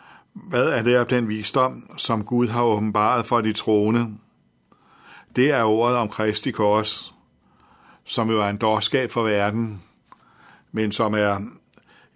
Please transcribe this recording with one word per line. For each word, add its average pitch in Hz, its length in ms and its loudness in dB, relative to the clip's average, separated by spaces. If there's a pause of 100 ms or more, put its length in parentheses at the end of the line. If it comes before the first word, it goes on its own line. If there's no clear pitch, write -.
(480)
Hvad 131 200 0
er 123 140 0
det 120 120 4
af 120 120 4
den 120 220 0
visdom, 120 680 -2
som 110 280 -2
Gud 120 240 0
har 120 140 0
åbenbaret 110 640 0
for 117 140 2
de 110 120 0
troende? 110 640 2 (1200)
Det 131 160 4
er 127 100 2
ordet 113 340 2
om 113 120 0
Kristi 107 420 -2
kors, 107 640 0 (880)
som 113 260 -2
jo 110 120 2
er 101 60 0
en 101 80 -4
dårskab 110 540 -2
for 120 120 -2
verden, 107 600 -2 (880)
men 107 200 -2
som 107 220 0
er, 101 260 2 (760)